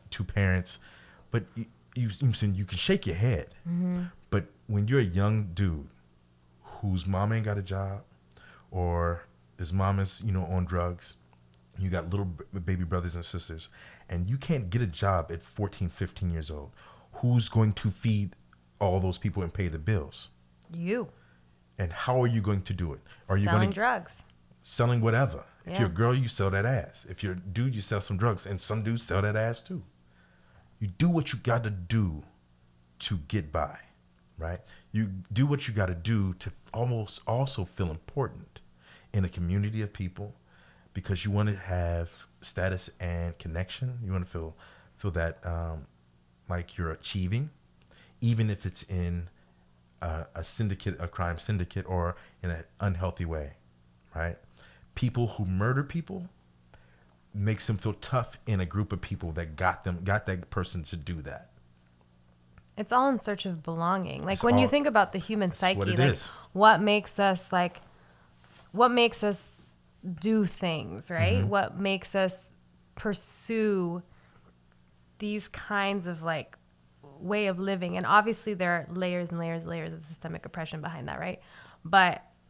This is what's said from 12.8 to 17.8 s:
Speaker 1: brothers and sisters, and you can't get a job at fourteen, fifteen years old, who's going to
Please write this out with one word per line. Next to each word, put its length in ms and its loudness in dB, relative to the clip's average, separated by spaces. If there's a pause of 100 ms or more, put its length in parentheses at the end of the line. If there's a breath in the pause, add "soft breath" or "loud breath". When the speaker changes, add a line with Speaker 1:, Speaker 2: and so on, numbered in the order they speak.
Speaker 1:
brothers 320 -2
and 100 -6
sisters, 440 -8 (400 loud breath)
and 200 -2
you 80 0
can't 320 -2
get 140 2
a 40 2
job 440 0
at 100 -8
fourteen, 480 -4
fifteen 420 -4
years 200 -4
old, 200 -10 (420 loud breath)
who's 360 2
going 240 4
to 160 -2